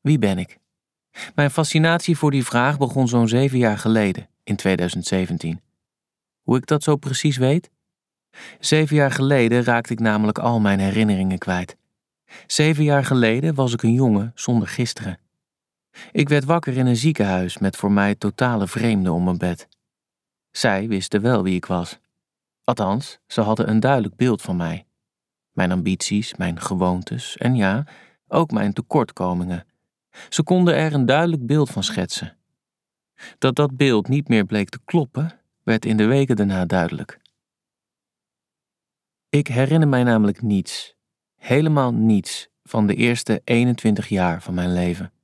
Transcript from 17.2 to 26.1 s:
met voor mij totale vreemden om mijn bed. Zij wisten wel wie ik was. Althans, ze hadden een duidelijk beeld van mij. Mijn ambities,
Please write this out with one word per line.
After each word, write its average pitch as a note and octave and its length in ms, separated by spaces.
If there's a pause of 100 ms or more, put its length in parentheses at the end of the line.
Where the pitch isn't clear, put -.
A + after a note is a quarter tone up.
met G2 180
voor G2+ 160
mij G2+ 220
totale G#2+ 540
vreemden G#2 440
om F2+ 120
mijn F2+ 140
bed. F2 300 (840)
Zij G#2+ 380
wisten G2+ 320
wel A2+ 220
wie F#2 120
ik F2+ 120
was. F2 320 (680)
Althans, A2+ 640
ze - 140
hadden A2 280
een A2 120
duidelijk A#2 360
beeld B2 260
van F#2 140
mij. E2+ 300 (680)
Mijn F#2 200
ambities, F#2+ 600